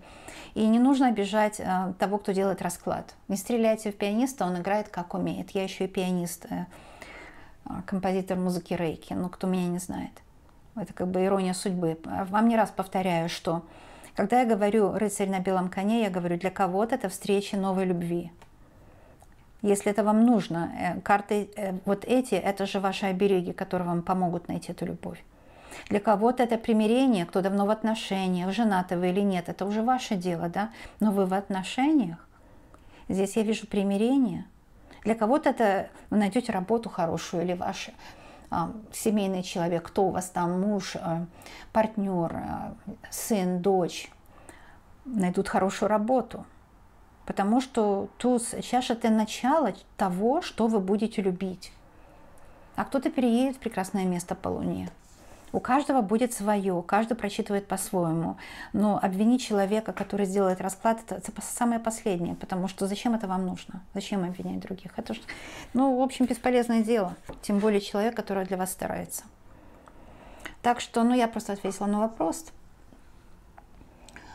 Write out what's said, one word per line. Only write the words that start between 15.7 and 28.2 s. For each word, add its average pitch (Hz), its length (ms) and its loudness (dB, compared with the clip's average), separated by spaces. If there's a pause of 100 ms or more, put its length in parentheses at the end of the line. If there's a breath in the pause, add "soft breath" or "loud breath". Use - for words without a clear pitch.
я 202 60 0
говорю, 175 280 -2
"Для 180 140 -2
кого-то 196 440 0
это 202 140 -4
встреча 202 480 -2
новой 190 280 0
любви". 175 460 -2 (1300 soft breath)
Если 202 300 2
это 208 120 0
вам 214 220 6
нужно, 170 520 2
э, 180 240 -4
карты, 202 540 0
э, 196 180 -6 (120)
вот 196 200 0
эти — 247 300 2
это 196 300 0
же 196 140 -2
ваши 190 260 -2
обереги, 185 480 2
которые 180 340 -4
вам 170 140 0
помогут 175 480 0
найти 170 220 -6
эту 175 140 -6
любовь. 175 380 -10 (640 loud breath)
Для 208 100 2
кого-то 226 440 4
это 233 140 2
примирение, 226 680 4
кто 185 160 0
давно 196 240 2
в 202 40 2
отношениях, 190 840 0